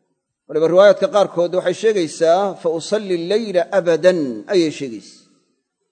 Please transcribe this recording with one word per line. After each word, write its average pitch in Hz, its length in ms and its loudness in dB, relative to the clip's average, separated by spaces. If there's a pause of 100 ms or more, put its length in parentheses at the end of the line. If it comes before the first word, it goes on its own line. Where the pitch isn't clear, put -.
(500)
Waliba 151 180 0
riwaayaadka 190 400 4
qaarkood 175 480 -2
waxay 180 180 -2
sheegaysaa, 180 800 0
"Fa 165 160 -6
usalli 185 480 -4
lleyla 185 440 -2 (100)
abadan," 175 480 2 (280)
ayay 160 240 0
sheegaysaa. 120 520 -12 (680)